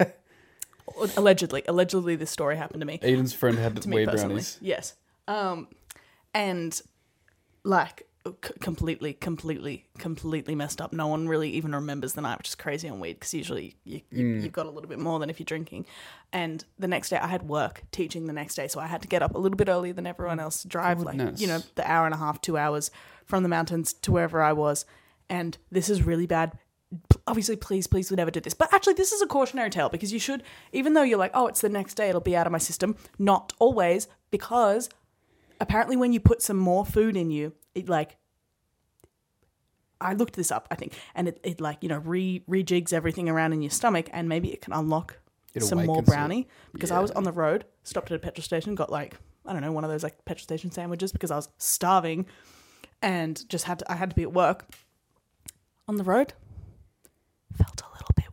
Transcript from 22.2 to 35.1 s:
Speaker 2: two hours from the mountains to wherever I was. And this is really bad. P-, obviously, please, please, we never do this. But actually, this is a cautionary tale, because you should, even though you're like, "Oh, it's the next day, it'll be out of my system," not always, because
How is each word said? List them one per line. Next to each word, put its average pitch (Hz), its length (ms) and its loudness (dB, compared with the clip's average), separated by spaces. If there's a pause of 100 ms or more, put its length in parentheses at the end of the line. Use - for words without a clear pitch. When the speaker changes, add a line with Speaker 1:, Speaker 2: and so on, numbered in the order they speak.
Speaker 2:
two 160 160 -2
hours 151 340 0 (340)
from 190 180 2
the 180 60 2
mountains 165 440 0
to - 180 -2
wherever 165 300 4
I 151 120 6
was. 151 320 2 (440)
And 170 280 -4 (140)
this 185 180 0
is 196 140 4
really 165 240 2
bad. 165 300 0 (520)
P-, - 180 0
obviously, 220 280 0
please, 190 320 -4
please, 190 240 0
we 190 40 0
never 170 160 0
do 165 100 -4
this. 165 120 -6
But - 200 4
actually, 381 220 6
this 381 180 2
is 403 80 0
a 403 60 2
cautionary 262 420 0
tale, 151 200 0
because 196 220 -4
you 226 80 -4
should, 269 240 -4 (300)
even 269 220 2
though 302 80 8
you're 233 140 4
like, 190 160 2
"Oh, 247 140 4
it's - 140 0
the 214 80 2
next 202 260 -2
day, 214 140 2
it'll 180 120 2
be 180 140 2
out 170 100 4
of 170 60 0
my 165 60 0
system," 185 380 -2 (220)
not 196 420 4
always, 214 480 6 (240)
because 226 580 2 (720)